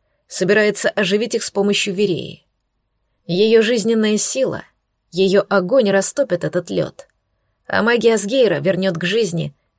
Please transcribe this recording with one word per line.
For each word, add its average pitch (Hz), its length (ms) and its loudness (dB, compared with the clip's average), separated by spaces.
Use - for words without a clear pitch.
собирается 208 560 0
оживить 208 460 -2
их 220 80 -4
с - 80 -6
помощью 202 420 -2
Вереи. 180 520 -4
Ее 220 360 4
жизненная 220 560 0
сила, 226 460 -4
ее 190 360 2
огонь 196 440 2
растопит 196 520 -2
этот 170 260 -4
лед, - 380 -6
а 190 160 -2
магия 226 320 2
Асгейра 202 440 2
вернет 180 380 0
к 160 60 -6
жизни 175 520 -2